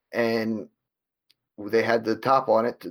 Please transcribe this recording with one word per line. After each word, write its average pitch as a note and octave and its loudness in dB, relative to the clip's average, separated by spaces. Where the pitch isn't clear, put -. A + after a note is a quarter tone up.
and A2+ -2
they G#2 0
had A#2 0
the G#2+ 0
top C3+ 2
on A2 2
it A#2+ -6